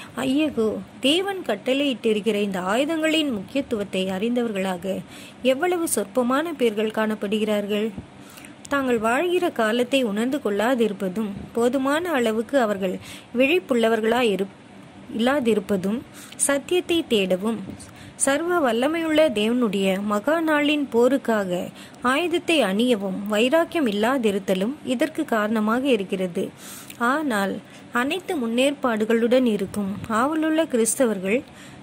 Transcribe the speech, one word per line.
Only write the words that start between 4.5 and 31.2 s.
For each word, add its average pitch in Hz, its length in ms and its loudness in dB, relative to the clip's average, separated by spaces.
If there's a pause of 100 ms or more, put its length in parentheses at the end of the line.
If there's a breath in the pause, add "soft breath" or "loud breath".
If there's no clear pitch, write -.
எவ்வளவு 330 460 2
சொற்பமான 254 680 0
பேர்கள் 220 380 0
காணப்படுகிறார்கள். 214 920 -2 (800 loud breath)
தாங்கள் 262 360 0
வாழ்கிற 349 480 2
காலத்தை 240 520 2
உணர்ந்து 233 360 0
கொள்ளாதிருப்பதும், 208 920 0 (200)
போதுமான 277 600 0
அளவுக்கு 233 480 0
அவர்கள் 196 340 0 (400 loud breath)
விழிப்புள்ளவர்களாய் 233 1000 2
இரு-, 196 180 -4 (600)
இல்லாதிருப்பதும், 214 840 0 (420 loud breath)
சத்தியத்தை 339 580 0 (100)
தேடவும், 196 520 0 (580 loud breath)
சர்வ 330 420 2
வல்லமையுள்ள 302 600 2 (120)
தேவனுடைய 208 540 0 (180)
மகா 208 360 0
நாளின் 294 480 2
போருக்காக 233 640 2 (520 loud breath)
ஆயுதத்தை 330 580 0
அணியவும் 196 640 0
வைராக்கியம் 269 640 2
இல்லாதிருத்தலும் 208 840 0 (120)
இதற்கு 302 400 -2
காரணமாக 220 600 0
இருக்கிறது. 190 560 0 (600 loud breath)
ஆனால் 233 500 0 (380 loud breath)
அனைத்து 302 440 -2
முன்னேற்பாடுகளுடன் 233 1120 2
இருக்கும் 202 420 -2 (220)
ஆவலுள்ள 311 520 2
கிறிஸ்தவர்கள் 220 720 0 (440 loud breath)